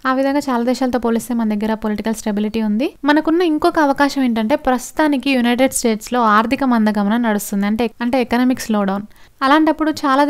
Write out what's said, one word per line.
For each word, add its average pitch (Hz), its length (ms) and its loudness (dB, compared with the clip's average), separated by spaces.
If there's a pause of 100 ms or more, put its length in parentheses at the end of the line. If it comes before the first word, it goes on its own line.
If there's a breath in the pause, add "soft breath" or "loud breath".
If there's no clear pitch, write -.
ఆ 262 100 2
విధంగా 277 300 0
చాలా 240 220 0
దేశాలతో 247 360 0
పోలిస్తే 233 340 -2
మన 226 140 0
దగ్గర 214 200 -2 (100)
పొలిటికల్ 214 360 -2
స్టెబిలిటీ 214 400 -2 (100)
ఉంది. 220 180 0 (220)
మనకున్న 311 320 2 (100)
ఇంకొక 330 360 0
అవకాశం 277 400 0
ఏంటంటే 226 280 0 (120)
ప్రస్తుతానికి 277 720 0
యునైటెడ్ 247 400 2
స్టేట్స్‌లో 226 420 -2 (160)
ఆర్థిక 226 280 2 (100)
మందగమనం 214 540 2
నడుస్తుంది, 202 440 -2
అంటే, 226 140 0 (200)
అంటే 247 200 0
ఎకనామిక్ 254 420 0
స్లో 208 220 0
డౌన్. 202 160 -4 (360 soft breath)
అలాంటప్పుడు 302 500 2 (120)
చాలా 277 260 2